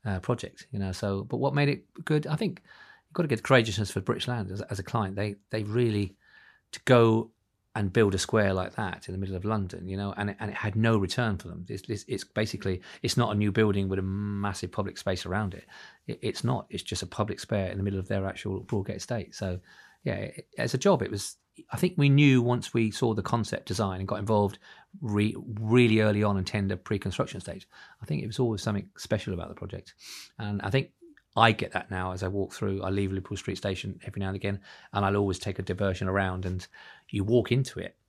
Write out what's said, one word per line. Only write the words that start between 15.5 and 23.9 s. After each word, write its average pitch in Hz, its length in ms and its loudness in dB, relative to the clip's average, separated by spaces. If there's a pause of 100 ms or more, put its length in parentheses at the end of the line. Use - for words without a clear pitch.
it. - 120 -16 (420)
It, - 160 -6
it's - 200 -4
not. 117 280 0
It's 98 100 -8
just - 220 -6
a 90 40 -8
public 98 320 -4
square 98 300 -2
in 98 80 -6
the 98 60 -4
middle 98 160 -2
of 92 80 -6
their 98 180 -2
actual 98 380 -6
Broadgate 101 320 -4
estate. - 400 -8
So, 92 240 -4 (440)
yeah, 98 120 -2
it, - 320 -10 (100)
as 120 160 -2
a 131 60 -2
job, 170 240 4
it - 80 -4
was, - 260 -8 (320)
I - 80 -8
think 180 180 0
we 143 140 6
knew 139 320 8
once 120 320 0
we 113 180 2
saw 117 220 0
the 107 80 -2
concept - 460 -2
design 95 320 -2